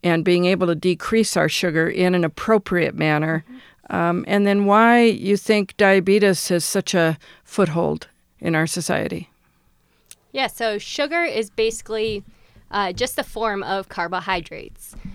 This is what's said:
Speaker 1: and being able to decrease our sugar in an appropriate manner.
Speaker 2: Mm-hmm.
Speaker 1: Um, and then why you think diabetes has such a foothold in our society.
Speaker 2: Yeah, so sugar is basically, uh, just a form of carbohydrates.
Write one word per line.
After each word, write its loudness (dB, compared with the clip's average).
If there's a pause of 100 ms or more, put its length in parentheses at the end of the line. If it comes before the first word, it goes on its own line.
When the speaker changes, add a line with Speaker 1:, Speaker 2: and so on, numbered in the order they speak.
Speaker 1:
and 2
being 4
able 2
to 2
decrease 0
our 2
sugar 0
in 2
an 2
appropriate 0
manner. 0
Speaker 2:
Mm-hmm. -12
Speaker 1:
Um, 0
and 2
then 2
why 6
you 2
think 0
diabetes 4
has 0
such -2
a 2 (240)
foothold -2 (320)
in -2
our 0
society. -4 (1040)
Speaker 2:
Yeah, -4
so -4
sugar -4
is -4
basically, -4 (480)
uh, -2
just -6
a -2
form -4
of -4
carbohydrates. -6 (200)